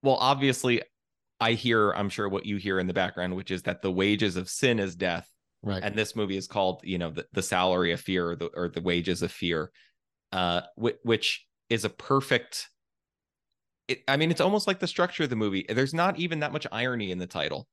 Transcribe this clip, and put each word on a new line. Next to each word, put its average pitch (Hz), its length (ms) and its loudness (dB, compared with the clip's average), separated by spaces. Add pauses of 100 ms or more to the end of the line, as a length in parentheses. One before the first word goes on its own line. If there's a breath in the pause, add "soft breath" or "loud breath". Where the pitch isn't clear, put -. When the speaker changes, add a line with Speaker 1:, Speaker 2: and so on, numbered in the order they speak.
Speaker 1:
Well, 135 180 6
obviously, 135 600 2 (640)
I 117 100 4
hear, 110 380 4
I'm 101 180 -2
sure 101 200 -4
what 95 160 -4
you 101 120 -4
hear 95 220 0
in 92 80 0
the 92 60 -2
background, 90 420 -2
which 95 160 -8
is 92 120 -4
that - 180 -4
the 95 100 0
wages 98 460 2
of 92 100 -6
sin 120 320 2
is 95 160 -2
death. 87 320 -2 (340)
Speaker 2:
Right. 98 220 -4
Speaker 1:
And 101 100 -4
this 107 220 -2
movie 98 220 -2
is 92 100 -6
called, 92 360 0
you 92 140 -4
know, 85 140 -4
the, - 220 -8
the 95 100 -2
salary 92 480 2
of 85 80 -2
fear 90 320 0
or 87 40 -4
the, 85 120 -6 (120)
or 87 100 -2
the 85 120 -6
wages 87 400 0
of 85 100 -4
fear, 82 400 -4 (600 soft breath)
uh, 87 300 2 (140)
whi-, 113 280 -2
which - 420 0 (240)
is 113 160 2
a 104 40 0
perfect, - 800 0 (1200)
it, - 200 -4
I 135 100 4
mean, 160 140 4
it's 165 100 2
almost 202 260 2
like 190 120 0
the 180 80 -2
structure 175 360 0
of 139 60 0
the 123 60 -2
movie. 98 320 0
There's 135 260 0
not 180 240 2
even 165 220 -2
that 147 140 -4
much 147 180 -6
irony 117 400 -2
in 90 80 -4
the 90 80 -6
title. 71 460 -4